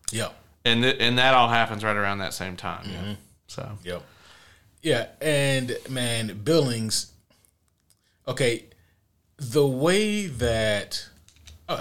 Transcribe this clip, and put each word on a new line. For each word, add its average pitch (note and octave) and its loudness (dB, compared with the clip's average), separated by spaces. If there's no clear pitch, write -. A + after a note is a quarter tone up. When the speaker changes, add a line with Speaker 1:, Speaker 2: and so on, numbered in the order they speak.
Speaker 1:
Yep. A2 -4
Speaker 2:
And A#2 4
th-, C3 2
and A#2+ 2
that C3 6
all A#2+ 6
happens A2+ 0
right G#2+ 2
around G2+ 0
that F#2 -6
same F#2+ -8
time. F2+ -8
Yeah. F2+ -8
Speaker 1:
Mm-hmm. G2+ -6
Speaker 2:
So. G2 -12
Speaker 1:
Yep. F2 -10
Yeah, B2 0
and, C#3 0
man, A#2 -4
Billings, A#2+ 2
okay, B2 0
the C#3+ 2
way F#3+ 2
that, A2+ -2
oh, D3+ -4